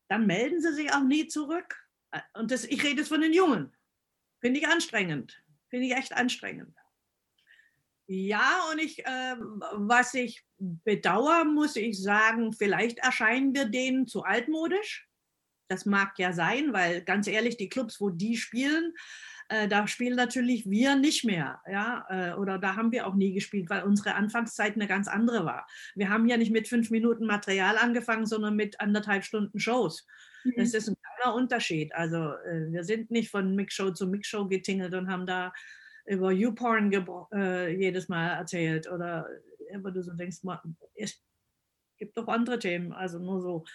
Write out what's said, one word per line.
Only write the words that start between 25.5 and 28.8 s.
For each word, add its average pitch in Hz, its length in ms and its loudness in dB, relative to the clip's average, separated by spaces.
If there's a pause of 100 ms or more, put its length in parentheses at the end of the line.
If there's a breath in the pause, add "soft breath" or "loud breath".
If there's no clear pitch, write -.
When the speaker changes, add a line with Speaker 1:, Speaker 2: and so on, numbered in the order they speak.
Speaker 1:
Wir 190 140 0
haben 226 180 4
ja 247 100 4
nicht 226 140 2
mit 220 180 0
fünf 233 220 0
Minuten 226 360 2
Material 202 500 2
angefangen, 233 500 2
sondern 214 280 0
mit 208 260 -2